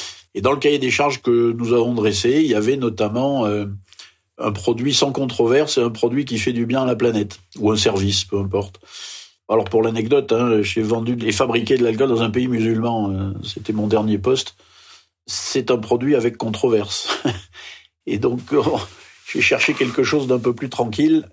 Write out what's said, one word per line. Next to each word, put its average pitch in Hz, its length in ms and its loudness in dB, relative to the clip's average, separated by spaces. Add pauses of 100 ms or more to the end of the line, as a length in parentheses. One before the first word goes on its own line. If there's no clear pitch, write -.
(340)
Et - 60 -8
dans 131 120 2
le 139 60 0
cahier 143 220 2
des 131 120 0
charges 143 300 0
que 117 300 2
nous 117 220 -2
avons 120 200 2
dressé, 117 480 2
il 156 60 2
y 117 80 4
avait 110 220 2
notamment, 120 680 0
euh, 104 200 -2 (760)
un 104 120 -2
produit 117 420 -2
sans 139 180 2
controverse 131 680 0
et 123 40 4
un 117 100 0
produit 117 340 -2
qui 123 140 -4
fait 123 140 -2
du 117 120 -2
bien 131 180 -2
à - 20 -2
la 120 100 0
planète, 110 440 0 (200)
ou 107 120 2
un 107 60 2
service, 98 460 0
peu 101 160 -4
importe. 98 400 -4 (680)
Alors 110 160 2
pour 110 180 2
l'anecdote, 113 480 0
hein, 113 300 2
j'ai 101 200 -2
vendu 117 420 0
et 110 100 0
fabriqué 120 440 0
de 120 60 2
l'alcool 117 260 2
dans 117 140 2
un 113 80 0
pays 127 160 0
musulman, 113 640 0
euh, 95 220 -4 (100)
c'était - 300 -8
mon 107 140 -2
dernier 107 300 2
poste. 127 380 -2 (720)
C'est - 420 -4
un 123 80 4
produit 120 380 0
avec 117 220 0
controverse. 110 720 0 (520)
<laughs> - 460 -20
Et 101 120 -2
donc, 123 220 -2 (120)
euh, 147 80 4 (720)
j'ai - 100 -2
cherché - 320 2
quelque 131 280 0
chose 139 260 0
d'un 123 120 2
peu 120 140 0
plus 127 160 -8
tranquille. 147 640 2